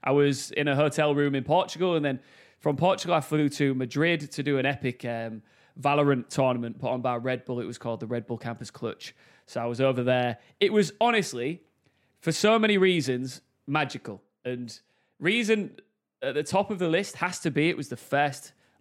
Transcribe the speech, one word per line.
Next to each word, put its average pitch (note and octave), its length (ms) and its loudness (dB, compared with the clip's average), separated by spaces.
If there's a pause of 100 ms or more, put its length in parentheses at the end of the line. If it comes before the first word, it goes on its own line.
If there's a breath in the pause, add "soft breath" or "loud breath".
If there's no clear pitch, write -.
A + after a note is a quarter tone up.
I C3 80 0
was C#3+ 400 2
in D3 160 0
a C#3 80 2
hotel D3 400 2
room C#3+ 180 2
in C3+ 100 -2
Portugal, E3+ 520 0
and D3+ 100 0
then C3 140 -2 (400 soft breath)
from D3 160 -2
Portugal, E3+ 400 2
I D3+ 60 2
flew D3+ 280 2
to C#3 240 0
Madrid C#3+ 600 0
to C#3+ 100 -4
do C#3 160 0
an C3 60 0
epic, C3 400 -4
um, A2+ 360 -8 (380 soft breath)
Valorant C#3+ 480 2
tournament A#2+ 500 0
put B2 140 -4
on B2+ 100 -2
by B2 140 -2
Red B2 300 -4
Bull. A#2+ 160 -6
It G#2+ 40 -6
was A#2 120 -10
called A#2 240 -6
the A#2+ 40 -8
Red A#2 220 -6
Bull A#2+ 100 -6
Campus A2+ 320 -10
Clutch. - 460 -10 (320 soft breath)
So - 140 -6
I A#2+ 40 -2
was A#2+ 140 -4
over C3 240 2
there. B2 340 0 (220 soft breath)
It G#3 140 4
was G#3 260 4
honestly, F3 600 0 (580)
for D#3+ 140 -2
so A3 260 4
many G#3+ 180 4
reasons, C3 640 2 (240)
magical. C#3 560 -4 (220)
And B2 340 -8 (420)
reason G#3 600 0 (420)
at B2+ 140 -4
the D3+ 80 0
top G3 260 0
of G3+ 100 -4
the F3 100 0
list F#3 260 0
has F3 240 -4
to E3+ 100 -2
be D3 200 2
it E3+ 80 -2
was C3+ 100 -8
the A#2+ 100 -10
first C#3+ 540 -2 (300)